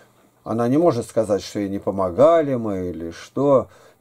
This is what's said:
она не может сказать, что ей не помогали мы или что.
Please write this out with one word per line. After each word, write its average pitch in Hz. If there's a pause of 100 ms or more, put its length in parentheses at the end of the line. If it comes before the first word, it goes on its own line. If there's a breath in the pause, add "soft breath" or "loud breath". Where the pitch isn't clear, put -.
(440 soft breath)
она 117
не 131
может 151
сказать, 104
что -
ей 101
не 98
помогали 120
мы 101
или 82
что. 131 (320 soft breath)